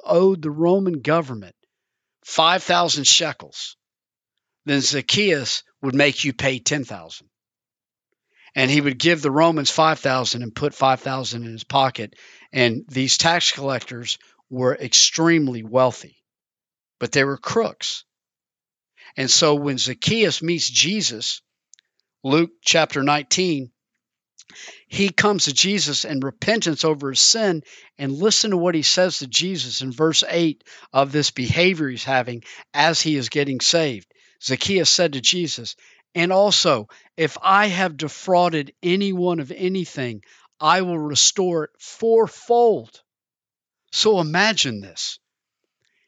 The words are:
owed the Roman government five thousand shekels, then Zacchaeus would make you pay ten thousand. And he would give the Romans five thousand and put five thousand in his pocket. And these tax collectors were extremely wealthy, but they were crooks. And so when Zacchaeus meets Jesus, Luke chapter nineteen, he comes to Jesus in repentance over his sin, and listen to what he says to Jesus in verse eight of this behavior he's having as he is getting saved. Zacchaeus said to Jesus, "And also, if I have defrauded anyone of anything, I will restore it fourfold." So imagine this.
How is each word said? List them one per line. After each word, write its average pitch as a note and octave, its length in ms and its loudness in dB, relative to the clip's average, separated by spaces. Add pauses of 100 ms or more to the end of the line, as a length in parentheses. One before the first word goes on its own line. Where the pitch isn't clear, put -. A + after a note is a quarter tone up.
owed F3+ 400 2
the D#3 80 -6
Roman E3+ 500 0
government B2+ 540 -4 (720)
five E3+ 380 2
thousand E3+ 440 0
shekels, - 680 -2 (880)
then C#3+ 160 2
Zacchaeus D3 840 0 (200)
would C3+ 120 -2
make C#3+ 300 2
you C#3 80 -2
pay C3+ 260 -2
ten C#3 260 -4
thousand. F2 440 -16 (1300)
And C3 160 2
he D3 100 4
would C#3 180 -2
give E3 220 2
the C#3+ 100 0
Romans D#3 400 2
five D#3+ 280 2
thousand B2+ 440 -2
and A2+ 120 -10
put C#3+ 200 -6
five C3+ 260 2
thousand A#2+ 440 -8
in A2+ 80 -12
his A2+ 120 -16
pocket. B2 500 -2 (380)
And B2 360 0
these C3 300 0
tax E3 340 2
collectors B2+ 680 -8 (300)
were B2+ 260 0
extremely C#3+ 880 2
wealthy, A#2+ 540 0 (840)
but A#2 120 -6
they C3+ 120 2
were C#3 140 -4
crooks. - 680 -4 (1120)
And - 140 -4
so D3+ 240 4
when C#3+ 240 -2
Zacchaeus E3+ 640 -2
meets E3 280 -2
Jesus, C3 720 -2 (800)
Luke D#3 280 2 (120)
chapter D3+ 400 0
nineteen, D3 680 -2 (1160)
he G3 220 -2
comes G#3 380 0
to C#3 80 -4
Jesus D#3 500 0
in C#3 160 -6
repentance E3 640 -2
over C#3+ 240 -2
his C3 120 -2
sin, F#3+ 420 2 (340)
and C#3 160 -6
listen G#3 380 0
to F#3 80 0
what F3 160 2
he D#3 80 0
says F3+ 360 2
to C#3 80 -10
Jesus C3+ 540 -4
in C3 120 -6
verse D#3 360 2
eight E3+ 340 0 (300)
of C3+ 200 2
this D3 180 0
behavior D#3 580 0
he's A#2+ 160 -8
having B2 380 -2 (320)
as D#3 260 2
he D#3 160 0
is B2 140 -4
getting C#3 300 -2
saved. C#3+ 520 0 (300)
Zacchaeus E3 480 0
said E3 240 2
to C3 80 -6
Jesus, C#3 540 -4 (380)
"And F3 180 0
also, F#3 560 2 (280)
if D#3+ 260 -2
I G3 240 4
have F3+ 300 -2
defrauded D#3+ 840 0
anyone F3+ 580 0
of C3 100 -8
anything, D#3 720 -6 (360)
I E3+ 240 2
will F3 160 -4
restore D#3 680 0
it - 140 -10
fourfold." A3+ 1200 2 (880)
So G#3+ 280 2
imagine D#3+ 600 0
this. - 380 -10 (880)